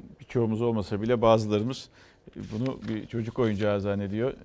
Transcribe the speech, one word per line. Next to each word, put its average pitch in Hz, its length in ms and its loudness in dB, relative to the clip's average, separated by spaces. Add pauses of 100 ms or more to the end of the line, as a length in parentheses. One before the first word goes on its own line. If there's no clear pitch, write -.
(200)
birçoğumuz 113 420 0
olmasa 110 400 0
bile 113 200 2
bazılarımız 110 680 4 (460)
bunu 110 440 -6 (100)
bir 107 180 -6
çocuk 113 320 -6
oyuncağı 104 420 2
zannediyor. 101 520 -2 (120)